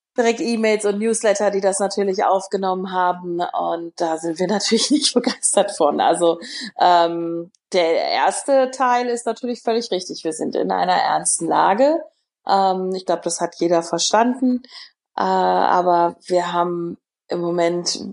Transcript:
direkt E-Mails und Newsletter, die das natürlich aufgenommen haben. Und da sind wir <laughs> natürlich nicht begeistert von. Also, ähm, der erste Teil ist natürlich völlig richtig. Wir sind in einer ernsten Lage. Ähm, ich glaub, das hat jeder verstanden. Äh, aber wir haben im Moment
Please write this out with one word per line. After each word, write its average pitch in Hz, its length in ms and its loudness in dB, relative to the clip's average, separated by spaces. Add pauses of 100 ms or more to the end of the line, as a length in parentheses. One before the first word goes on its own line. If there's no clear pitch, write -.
(180)
direkt 226 220 2
E-Mails 220 440 0
und 202 140 0
Newsletter, 214 520 0
die 196 100 -2
das 190 180 0
natürlich 196 460 0
aufgenommen 185 680 0
haben. 180 480 -2
Und 170 560 -4
da 160 220 -2
sind 165 200 -6
wir 180 80 0
<laughs> - 20 0
natürlich 208 420 0
nicht - 240 2
begeistert 202 640 0
von. 147 240 2
Also, 170 400 2 (380)
ähm, 170 760 2 (200)
der 170 220 2 (160)
erste 254 640 2
Teil 247 360 0
ist 233 160 -4
natürlich 240 380 -6
völlig 226 300 -2
richtig. 180 320 -6
Wir 160 80 -2
sind 156 240 -4
in 185 160 0
einer 180 240 0
ernsten 160 500 0
Lage. 202 560 2 (440)
Ähm, 185 480 0
ich 190 120 -8
glaub, 170 160 -2
das - 180 -4
hat 170 200 -4
jeder 170 220 2
verstanden. 247 800 0 (540)
Äh, - 60 0
aber 180 960 2 (100)
wir 175 260 0
haben 175 460 -2 (300)
im 175 120 -4
Moment 175 600 0 (120)